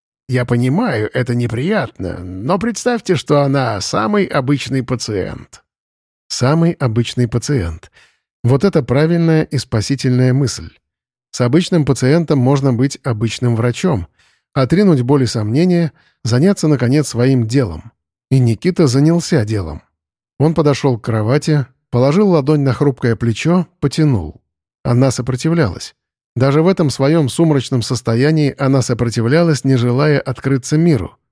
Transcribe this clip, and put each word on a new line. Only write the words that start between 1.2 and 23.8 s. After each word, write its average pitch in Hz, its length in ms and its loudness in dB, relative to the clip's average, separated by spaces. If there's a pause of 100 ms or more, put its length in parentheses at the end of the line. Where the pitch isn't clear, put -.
неприятно, 120 840 -4
но 92 400 -6
представьте, 233 580 -2
что 143 240 0
она 135 400 0
самый 104 460 -2
обычный 131 560 -2
пациент». - 840 -8 (640)
Самый 165 440 2
обычный 120 540 -2
пациент. 110 640 -4 (540)
Вот 127 180 2
это 185 200 2
правильная 160 640 2
и - 120 -6
спасительная 127 800 0
мысль. 120 360 -4 (600)
С - 100 -10
обычным 151 460 2
пациентом 143 520 0
можно 135 360 2
быть 131 280 -2
обычным 117 540 -2
врачом, 120 500 -2 (460)
отринуть 160 480 2
боль 131 220 2
и 120 40 2
сомнения, 151 640 0 (320)
заняться, 156 440 2
наконец, 131 400 2
своим 120 380 0
делом. 110 460 -4 (380)
И 135 80 2
Никита 135 480 2
занялся 147 600 2
делом. 90 360 -6 (560)
Он 160 140 2
подошёл 143 460 2
к - 60 -18
кровати, 123 640 0 (240)
положил 139 380 2
ладонь 151 320 2
на 135 140 0
хрупкое 127 420 0
плечо, 156 500 0 (140)